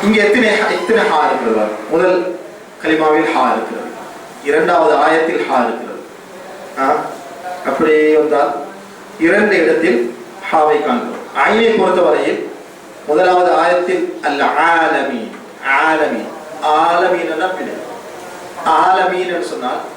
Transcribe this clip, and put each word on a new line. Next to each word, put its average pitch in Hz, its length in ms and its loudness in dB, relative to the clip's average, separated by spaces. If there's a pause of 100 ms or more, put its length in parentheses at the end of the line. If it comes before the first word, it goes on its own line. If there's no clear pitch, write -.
இங்கே 214 200 4
எத்தனை, 220 200 4 (300)
எத்தனை 202 340 2
ஹா 156 160 2
இருக்கிறது? 113 380 0 (260)
முதல் 180 260 4 (680)
கலிமாவில் 156 520 2
ஹா - 180 2
இருக்கிறது, - 380 -6 (580)
இரண்டாவது 160 460 4 (100)
ஆயத்தில் 160 440 2
ஹா 127 180 2
இருக்கிறது. - 340 -6 (840)
ஆ, 165 40 0 (840)
அப்படியே 156 320 2 (200)
வந்தால் 147 320 2 (760)
இரண்டு 202 360 4
இடத்தில் 156 380 2 (500)
ஹாவை 151 360 4
காண்கிறோம். - 420 -4 (220)
ஐனை 226 280 4
பொறுத்தவரையில் - 600 2 (680)
முதலாவது 180 400 4 (120)
ஆயத்தில் 175 420 0 (240)
அல் 143 140 0 (300)
ஆலமீன், 156 600 0 (520)
ஆலமீன், 151 460 0 (500)
ஆலமீன் 170 540 2
என்ன 170 120 -2 (100)
பிழை? 123 200 -8 (1040)
ஆலமீன் 185 520 2
என்று 160 200 -4
சொன்னால் 151 280 -6 (160)